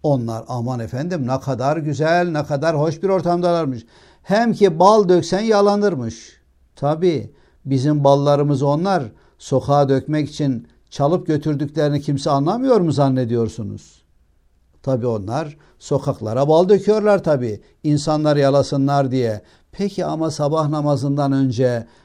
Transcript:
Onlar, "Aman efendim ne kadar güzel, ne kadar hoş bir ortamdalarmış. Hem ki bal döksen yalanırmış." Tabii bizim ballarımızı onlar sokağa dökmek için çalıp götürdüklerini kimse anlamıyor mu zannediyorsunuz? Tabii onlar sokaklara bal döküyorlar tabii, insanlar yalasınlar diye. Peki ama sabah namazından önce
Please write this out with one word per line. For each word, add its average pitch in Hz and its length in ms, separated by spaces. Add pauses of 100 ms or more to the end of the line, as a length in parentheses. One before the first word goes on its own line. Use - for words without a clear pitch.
Onlar, 117 460
"Aman 123 320
efendim 139 460
ne 131 140
kadar 135 360
güzel, 160 540
ne 151 140
kadar 151 340
hoş 156 240
bir 190 60
ortamdalarmış. 175 800 (360)
Hem 220 300
ki 180 260
bal 202 300
döksen 180 320
yalanırmış." 202 1000 (360)
Tabii 151 560 (320)
bizim 143 400
ballarımızı 143 640
onlar 165 360 (360)
sokağa 139 500
dökmek 147 420
için 135 380 (220)
çalıp 170 360
götürdüklerini 147 760
kimse 143 300
anlamıyor 208 500
mu 160 120
zannediyorsunuz? 117 1120 (760)
Tabii 127 240
onlar 120 500 (220)
sokaklara 131 680
bal 165 200
döküyorlar 208 560
tabii, 123 360 (220)
insanlar 151 540
yalasınlar 139 760
diye. 117 320 (300)
Peki 196 320
ama 156 260
sabah 151 380
namazından 143 640
önce 123 540 (180)